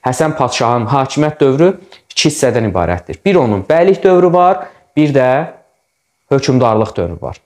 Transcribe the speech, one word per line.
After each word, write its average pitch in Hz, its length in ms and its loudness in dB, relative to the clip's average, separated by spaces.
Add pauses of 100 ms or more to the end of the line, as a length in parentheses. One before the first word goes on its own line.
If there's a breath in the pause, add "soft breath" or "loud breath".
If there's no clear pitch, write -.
Həsən 151 320 -2
Padşahın 120 520 -2
hakimiyyət 147 520 -2
dövrü 147 300 2 (380 loud breath)
iki - 180 -2
hissədən 117 420 -2
ibarətdir. 85 540 -4
Bir 185 180 2
onun 104 240 -2
bəylik 180 360 2
dövrü 180 300 4
var, 180 360 2 (280 loud breath)
bir 147 180 0
də 127 140 2 (1000)
hökmdarlıq 123 680 0
dövrü 85 260 -6
var. - 240 -12